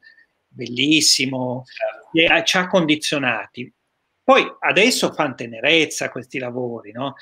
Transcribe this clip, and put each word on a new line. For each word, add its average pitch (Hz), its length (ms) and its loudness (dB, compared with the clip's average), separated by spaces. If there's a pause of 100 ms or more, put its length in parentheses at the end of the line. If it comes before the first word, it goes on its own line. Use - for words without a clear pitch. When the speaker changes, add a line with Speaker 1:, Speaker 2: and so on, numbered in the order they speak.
(460)
Speaker 1:
bellissimo, 127 1200 0
Speaker 2:
Certo. - 460 -10
Speaker 1:
e, 165 260 4
eh, 165 60 -2
ci - 120 0
ha 185 120 0
condizionati. 143 1040 -2 (520)
Poi 262 180 6 (180)
adesso 170 520 2
fan 139 240 -2
tenerezza 135 720 0
questi 135 300 -12
lavori, 120 540 -8
no? 131 300 -8